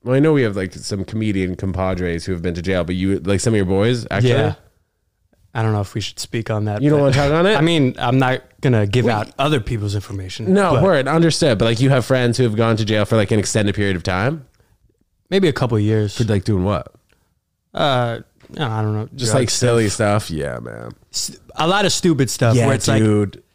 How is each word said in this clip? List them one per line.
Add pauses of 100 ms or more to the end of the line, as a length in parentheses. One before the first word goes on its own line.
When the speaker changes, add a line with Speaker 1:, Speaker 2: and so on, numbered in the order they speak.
Speaker 1:
Well,
I
know
we
have,
like,
some
comedian
compadres
who
have
been
to
jail,
but
you,
like,
some
of
your
boys,
actually?
Speaker 2:
Yeah. (1000)
I
don't
know
if
we
should
speak
on
that,
Speaker 1:
You
don't
Speaker 2:
but
Speaker 1:
wanna
talk
on
it?
Speaker 2:
I
mean,
I'm
not (180)
gonna
give
Speaker 1:
Wait.
Speaker 2:
out (100)
other
people's
information,
Speaker 1:
No,
Speaker 2:
but
Speaker 1:
word,
understood.
But,
like,
you
have
friends
who
have
gone
to
jail
for,
like,
an
extended
period
of
time? (840)
Speaker 2:
Maybe
a
couple
of
years.
Speaker 1:
For,
like,
doing
what? (840)
Speaker 2:
Uh, (400)
I
don't
know.
Speaker 1:
Just,
Speaker 2:
Drug
Speaker 1:
like,
silly
Speaker 2:
stuff.
Speaker 1:
stuff?
Yeah,
man. (200)
Speaker 2:
S-, (180)
a
lot
of
stupid
stuff
Speaker 1:
Yeah,
Speaker 2:
where
it's
like
Speaker 1:
dude. (140)